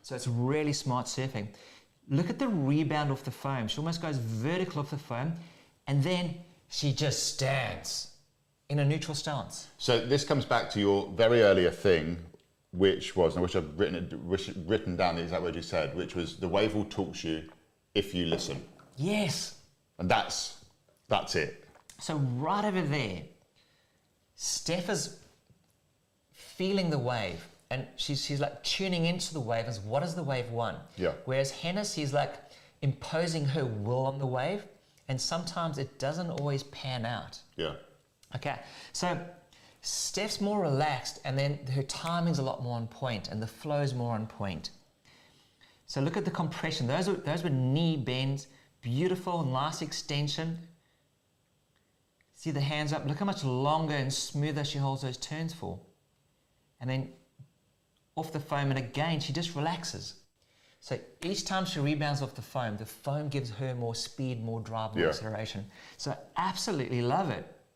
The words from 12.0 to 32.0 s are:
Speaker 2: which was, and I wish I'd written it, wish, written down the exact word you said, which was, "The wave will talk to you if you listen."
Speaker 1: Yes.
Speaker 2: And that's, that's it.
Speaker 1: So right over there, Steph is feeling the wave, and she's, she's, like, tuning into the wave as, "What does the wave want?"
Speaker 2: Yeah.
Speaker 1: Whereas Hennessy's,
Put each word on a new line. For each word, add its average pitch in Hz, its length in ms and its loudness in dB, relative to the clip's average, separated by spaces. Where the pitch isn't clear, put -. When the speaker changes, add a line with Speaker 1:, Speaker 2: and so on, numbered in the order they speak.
Speaker 2:
which 92 440 6
was, 85 180 6
and 90 60 0
I - 20 4
wish 87 140 0
I'd 78 220 0
written 87 160 2
it, 85 260 -4
wish, 87 280 0
written 92 300 2
down 85 200 4
the 85 60 -2
exact 85 200 -2
word 85 120 -2
you 82 80 -4
said, 76 340 0
which 85 200 -4
was, 85 200 -2
"The 92 120 -2
wave 101 260 4
will 104 100 0
talk 87 340 -4
to 82 100 -4
you 80 200 -2
if - 200 2
you 87 120 2
listen." 78 360 -2
Speaker 1:
Yes. 196 600 -2
Speaker 2:
And 90 120 0
that's, - 460 0
that's - 280 2
it. - 280 -2
Speaker 1:
So 160 160 -2
right 147 480 0
over 190 180 2
there, 123 400 -2
Steph - 540 -2
is - 300 -2
feeling 185 580 0
the 151 80 2
wave, 113 480 -2
and 131 160 -2
she's, - 280 -2
she's, 143 160 -2
like, - 220 -2
tuning 180 440 2
into 175 260 0
the 156 80 -4
wave 113 260 0
as, 113 140 -6
"What 107 200 0
does 165 140 -2
the 175 80 -4
wave 131 280 -2
want?" 117 280 -2
Speaker 2:
Yeah. 90 160 2
Speaker 1:
Whereas 135 260 0
Hennessy's, 170 600 -2